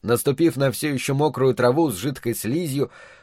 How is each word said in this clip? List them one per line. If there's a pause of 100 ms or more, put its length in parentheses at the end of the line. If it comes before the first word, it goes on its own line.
Наступив
на
всё
ещё
мокрую
траву
с
жидкой
слизью, (320)